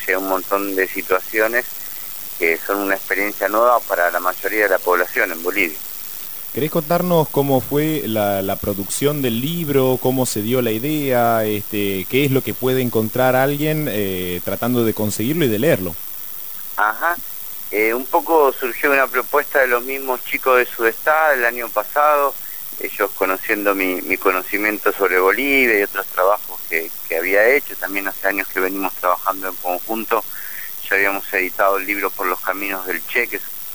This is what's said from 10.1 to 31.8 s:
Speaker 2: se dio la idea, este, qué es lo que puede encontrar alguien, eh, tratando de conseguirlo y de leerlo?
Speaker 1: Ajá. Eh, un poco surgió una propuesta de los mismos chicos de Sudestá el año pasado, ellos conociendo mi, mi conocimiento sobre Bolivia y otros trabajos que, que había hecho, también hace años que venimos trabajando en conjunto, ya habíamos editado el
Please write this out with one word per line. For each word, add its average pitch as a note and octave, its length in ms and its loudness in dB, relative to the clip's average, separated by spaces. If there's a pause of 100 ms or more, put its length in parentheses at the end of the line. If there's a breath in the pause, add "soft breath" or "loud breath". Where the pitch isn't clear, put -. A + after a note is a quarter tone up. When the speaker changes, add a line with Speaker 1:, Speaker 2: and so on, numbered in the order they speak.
Speaker 2:
se G#2+ 160 -2
dio A#2+ 180 2
la A#2 100 2
idea, A#2+ 720 2
este, G2+ 640 -2
qué C3+ 160 4
es C3 40 2
lo C3 120 4
que G#2+ 100 -4
puede B2+ 300 2
encontrar B2 540 2
alguien, D3 540 2
eh, F#2 540 -2
tratando A#2 400 0
de A2 80 4
conseguirlo A#2 520 0
y B2+ 40 4
de G#2+ 100 2
leerlo? G#2 360 2 (840)
Speaker 1:
Ajá. C#3 400 0 (540)
Eh, A2 240 2
un B2+ 100 -4
poco D#3 480 4
surgió C3 380 -2
una C3+ 160 4
propuesta B2+ 540 0
de C3 80 4
los A#2+ 140 2
mismos C3 420 -4
chicos C3 340 2
de B2 80 4
Sudestá D3+ 640 2
el B2 120 2
año A#2 260 -2
pasado, C#3+ 640 2 (460 loud breath)
ellos G2 340 -2
conociendo G2+ 600 0
mi, F#2 280 0
mi F#2 160 -2
conocimiento G2+ 760 0
sobre F#2 280 2
Bolivia A#2 580 4
y G2+ 60 4
otros G2 240 -4
trabajos F#2+ 600 0
que, E2 220 -4 (180)
que E2+ 80 -2
había G2 320 4
hecho, C3+ 280 2
también G2 320 -6
hace G2 200 -4
años G2 200 -2
que F#2+ 120 -2
venimos F#2+ 340 -2
trabajando F#2+ 540 -2
en F#2 80 -8
conjunto, G#2+ 640 -2 (640 loud breath)
ya G2 100 0
habíamos G2 360 0
editado G2 460 2
el F#2+ 80 -6